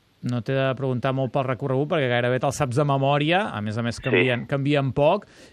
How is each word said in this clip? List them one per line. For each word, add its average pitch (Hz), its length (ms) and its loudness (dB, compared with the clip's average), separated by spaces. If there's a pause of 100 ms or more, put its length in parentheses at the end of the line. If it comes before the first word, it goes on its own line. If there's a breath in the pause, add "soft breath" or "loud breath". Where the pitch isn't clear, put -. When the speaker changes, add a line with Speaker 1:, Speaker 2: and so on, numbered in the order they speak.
(240)
Speaker 1:
No 123 180 -4
t'he 135 120 -4
de 135 220 0
preguntar 131 360 -2
molt 131 220 -2
pel 139 100 0
recorregut 131 460 -2
perquè 147 180 0
gairebé 123 320 2
te'l 139 140 0
saps 131 240 -2
de 151 80 4
memòria, 147 680 2
a 107 100 -6
més 107 160 -4
a 120 40 -2
més 117 180 -4
canvien, 117 460 2
Speaker 2:
Sí. - 20 -12
Speaker 1:
canvien 139 460 0
poc. 160 320 2 (280 loud breath)